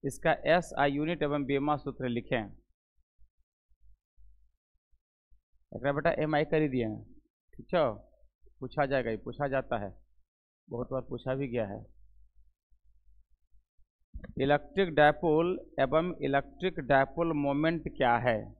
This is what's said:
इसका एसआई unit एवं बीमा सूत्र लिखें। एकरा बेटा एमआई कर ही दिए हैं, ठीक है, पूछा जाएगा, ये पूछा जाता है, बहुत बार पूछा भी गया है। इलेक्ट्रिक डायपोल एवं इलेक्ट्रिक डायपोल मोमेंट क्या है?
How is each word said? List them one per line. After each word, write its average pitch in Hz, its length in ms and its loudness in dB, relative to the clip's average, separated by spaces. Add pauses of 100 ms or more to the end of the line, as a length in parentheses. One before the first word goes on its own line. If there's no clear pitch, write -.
इसका 147 280 0 (160)
एसआई 156 440 4
unit 156 300 0
एवं 147 220 0
बीमा 139 340 2
सूत्र - 300 -6
लिखें। 117 360 -2 (3250)
एकरा 135 200 -4
बेटा 151 180 0 (120)
एमआई 151 240 0
कर 156 160 0
ही 151 60 0
दिए 127 160 0
हैं, 107 180 -6 (520)
ठीक - 200 -10
है, 170 80 4 (760)
पूछा 139 260 -2
जाएगा, 131 240 -2
ये 110 80 -2
पूछा 123 300 -6
जाता 131 300 -2
है, 101 120 -6 (760)
बहुत 123 220 -6
बार 131 140 -4
पूछा 127 300 -6
भी 135 140 -4
गया 117 180 -2
है। 101 140 -8 (2500)
इलेक्ट्रिक 147 520 2
डायपोल 156 640 4 (220)
एवं 156 420 2
इलेक्ट्रिक 143 640 -2
डायपोल 139 520 2
मोमेंट 147 520 0
क्या 123 300 2
है? 123 180 2 (220)